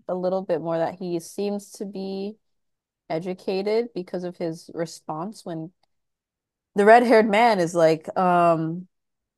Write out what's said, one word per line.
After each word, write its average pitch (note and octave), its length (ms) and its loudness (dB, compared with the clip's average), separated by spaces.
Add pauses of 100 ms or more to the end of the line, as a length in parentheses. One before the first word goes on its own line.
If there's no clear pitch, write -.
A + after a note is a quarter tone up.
a F3+ 80 -4
little F#3 280 -2
bit F3 180 -2
more E3 160 -4
that E3 180 -4
he F3 240 -6
seems G3+ 540 -8
to - 120 -10
be G3 500 -10 (720)
educated F#3+ 840 -4
because F3+ 280 -8
of F3 140 -10
his E3 360 -8
response E3 720 -10
when E3 260 -10 (1040)
the G3+ 100 2
red-haired A3+ 440 8
man G#3+ 300 4
is E3+ 160 -2
like, D#3+ 420 2
um, F3 720 2 (500)